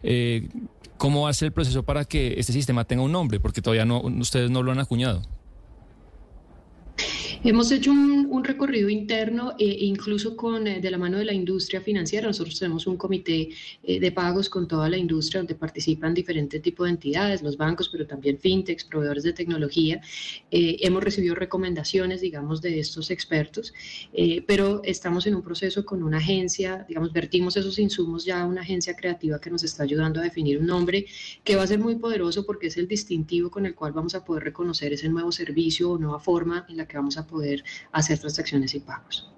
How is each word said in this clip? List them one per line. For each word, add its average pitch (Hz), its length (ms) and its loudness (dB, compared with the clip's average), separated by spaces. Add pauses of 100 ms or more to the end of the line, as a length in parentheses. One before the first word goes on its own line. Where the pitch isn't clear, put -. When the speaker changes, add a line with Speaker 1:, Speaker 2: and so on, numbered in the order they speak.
Speaker 1:
Eh, 120 460 0 (480)
¿cómo 143 260 2
va 147 80 2
a - 20 2
ser 151 140 0
el 151 60 -2
proceso 131 320 0
para 143 200 0
que - 340 0
este 120 140 0
sistema 123 320 2
tenga 127 180 2
un 143 100 2
nombre? 131 280 2
Porque - 220 0
todavía 113 220 4
no, 120 160 2
ustedes 123 500 0
no 127 120 2
lo 127 100 2
han 131 80 0
acuñado. 120 420 0 (2250)
Speaker 2:
Hemos 233 300 6
hecho 269 180 4
un, 285 400 8
un 262 140 0
recorrido 269 460 2
interno, 220 680 0
eh, 214 60 6
incluso 208 720 0
con, 226 300 -2
eh, 190 120 0
de 185 120 -2
la 185 80 -2
mano 180 180 0
de 214 80 0
la 214 80 -2
industria 185 480 -2
financiera. 208 460 0
Nosotros 185 320 -4
tenemos 165 280 -2
un 180 120 -2
comité, 170 500 0 (340)
eh, 185 160 0
de 180 140 0
pagos 180 380 0
con 175 180 -2
toda 160 220 2
la 185 80 0
industria 165 420 0
donde 170 140 -4
participan 160 580 -2
diferentes 156 480 -2
tipos 175 240 -2
de 175 60 2
entidades, 175 500 0
los 147 160 -4
bancos, 160 320 0
pero 160 180 -6
también 139 320 -2
fintechs, 185 460 2
proveedores 147 380 -2
de 165 100 2
tecnología. 165 680 0 (480)
Eh, 170 300 4
hemos 185 220 2
recibido 196 320 2
recomendaciones, 185 880 0
digamos, 156 400 -2
de 170 180 0
estos 156 320 -6
expertos, 170 640 -2 (400)
eh, 170 340 2
pero 202 380 4
estamos 180 420 -2
en 208 80 2
un 175 60 0
proceso 185 460 -4
con 185 160 -4
una 156 160 2
agencia, 185 680 0
digamos, 165 240 -2
vertimos 175 460 2
esos 196 220 -2
insumos 170 480 0
ya 180 160 0
a - 20 0
una 180 160 -2
agencia 180 340 -2
creativa 165 460 -2
que - 80 -12
nos 170 160 -2
está 160 180 -4
ayudando 156 380 0
a 170 40 -2
definir 151 340 0
un 165 80 2
nombre 180 400 2 (360)
que 196 140 4
va 190 60 4
a 190 40 2
ser 208 120 2
muy 233 160 2
poderoso 202 500 0
porque 202 220 -6
es 160 100 -4
el 175 100 0
distintivo 175 640 -2
con 202 140 -2
el 175 100 -4
cual 151 180 -6
vamos 160 220 -4
a - 120 -8
poder 156 180 -2
reconocer 160 480 -4
ese 147 160 -2
nuevo 170 240 0
servicio 165 600 0
o 170 60 0
nueva 151 220 -2
forma 170 480 0
en 165 80 -12
la 156 100 -6
que 151 120 -10
vamos 139 180 -2
a 160 140 -10
poder 147 320 -2 (300)
hacer 156 260 2
transacciones 147 560 -2
y - 60 -4
pagos. - 580 -12